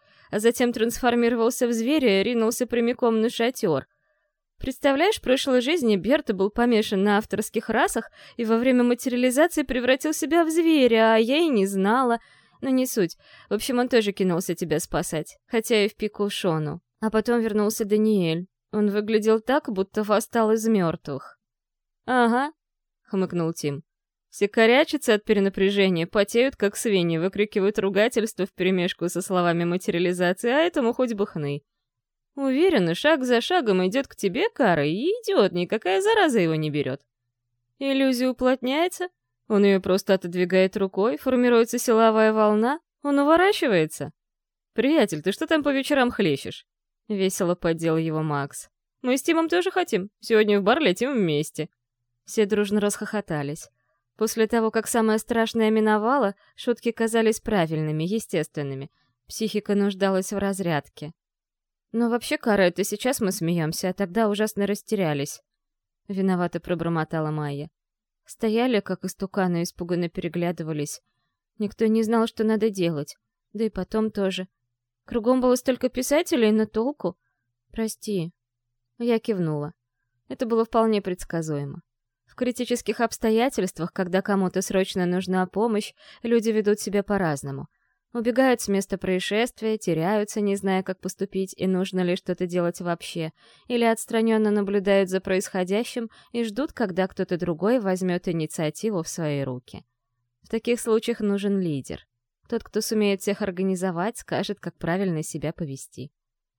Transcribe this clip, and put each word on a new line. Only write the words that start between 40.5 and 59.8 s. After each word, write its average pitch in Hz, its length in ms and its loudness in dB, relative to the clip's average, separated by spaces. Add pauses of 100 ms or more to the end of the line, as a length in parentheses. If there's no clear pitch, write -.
рукой, 196 400 -2
формируется 247 640 2
силовая 220 560 4
волна, 220 460 2 (220)
он 285 160 2
уворачивается. 285 920 2 (640)
"Приятель, 226 480 2
ты 180 100 0
что 320 140 -4
там 311 160 2
по 285 100 0
вечерам 269 380 2
хлещешь?" — - 560 -2 (420)
весело 190 460 0
поддел 165 420 -2
его 160 260 -2
Макс. 147 460 -6 (320)
"Мы 254 160 0
с 262 60 -4
Тимом 330 260 0
тоже 349 220 -2
хотим. 220 400 -4 (100)
Сегодня 214 400 2
в - 20 -2
бар 208 180 2
летим 240 340 0
вместе". 156 560 -2 (540)
Все - 200 0
дружно 208 360 0
расхохотались. 196 920 -4 (460)
После 220 320 0
того, 220 220 0
как 220 180 -4
самое 220 300 2
страшное 226 520 0
миновало, 214 640 2 (220)
шутки 240 340 -4
казались 226 480 0
правильными, 156 640 -2
естественными. 151 880 -6 (380)
Психика 208 480 -4
нуждалась 196 560 0